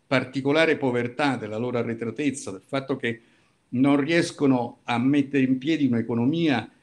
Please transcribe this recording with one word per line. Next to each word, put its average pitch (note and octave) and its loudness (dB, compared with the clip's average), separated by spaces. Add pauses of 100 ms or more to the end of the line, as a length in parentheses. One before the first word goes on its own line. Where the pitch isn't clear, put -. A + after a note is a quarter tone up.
particolare C#3 2
povertà, B2 -2
della G#2+ -8
loro A#2+ -2
arretratezza, A#2 -4
del F#2+ -14
fatto C3+ -6
che A#2 -6 (500)
non C#3 4
riescono C#3+ 0
a A#2+ -2
mettere C3+ 2
in B2+ 0
piedi D3 0
un'economia, A#2+ 0 (140)